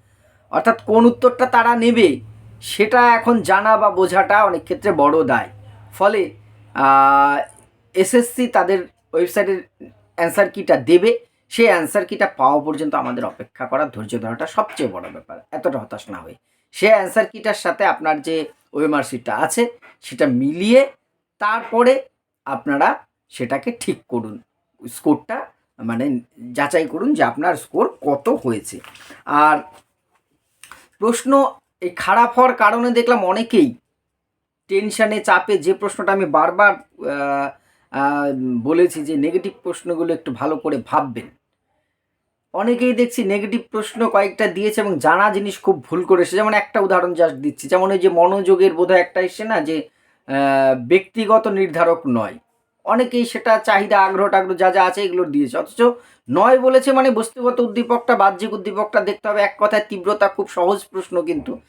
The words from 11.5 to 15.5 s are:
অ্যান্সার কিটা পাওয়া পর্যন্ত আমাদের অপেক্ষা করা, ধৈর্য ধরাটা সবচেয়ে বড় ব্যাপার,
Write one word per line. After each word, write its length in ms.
অ্যান্সার 400
কিটা 220
পাওয়া 260
পর্যন্ত 320
আমাদের 300
অপেক্ষা 400
করা, 200
ধৈর্য 360
ধরাটা 260
সবচেয়ে 420
বড় 200
ব্যাপার, 300